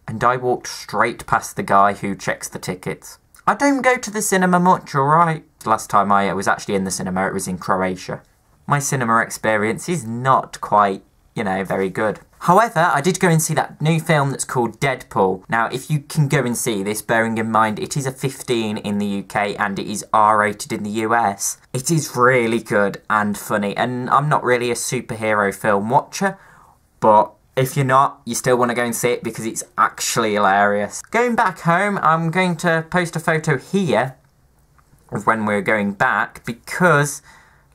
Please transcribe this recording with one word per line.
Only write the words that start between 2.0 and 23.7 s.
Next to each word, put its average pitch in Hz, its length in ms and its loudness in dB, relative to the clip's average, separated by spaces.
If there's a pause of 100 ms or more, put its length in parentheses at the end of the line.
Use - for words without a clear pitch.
checks - 340 -8
the - 120 -12
tickets. - 580 -10 (300)
I 202 60 4
don't 277 280 0
go 254 140 4
to 247 160 -8
the 214 100 -4
cinema 180 380 2
much, 180 340 2
all 139 120 2
right? 160 380 2 (160)
The 107 100 -4
last 110 200 -2
time 101 220 4
I 98 220 2
was 98 120 -4
actually 104 300 -2
in 95 80 0
the 92 80 -4
cinema, 95 340 -4
it 90 80 -4
was 95 140 -6
in 90 100 -6
Croatia. 92 640 -4 (420)
My 143 140 0
cinema 120 440 0
experience 110 640 -2
is 165 180 -2
not 120 540 0
quite, 101 420 2 (320)
you 117 80 -4
know, 95 220 -2
very 95 260 -2
good. 107 300 -2 (200)
However, 180 520 2
I 143 80 0
did 175 200 0
go 180 80 4
and 165 120 4
see 160 140 -2
that - 260 -4
new 156 200 0
film 143 320 0
that's - 120 -6
called 117 360 -2
Deadpool. 101 680 0
Now, 113 200 0
if 131 200 -8
you 151 120 0
can 143 260 0
go 143 140 0
and 120 180 -2
see 107 240 -4
this, 104 180 -4
bearing 113 380 0
in 113 140 -4
mind 107 260 2
it - 180 0
is 139 80 -2
a 131 60 -2
fifteen 113 680 -4
in 101 200 -4
the 104 80 0
U 98 160 -4
K 104 320 -2
and 101 240 -2
it 101 80 -6
is 101 260 -8
R 107 280 6
rated 104 320 -2
in 101 100 -6
the 104 80 -6 (160)
U 113 80 0
S, 107 440 0 (140)
it 131 160 -6
is 156 280 -2
really 120 440 4
good 101 480 0
and 104 300 0
funny. 101 380 -4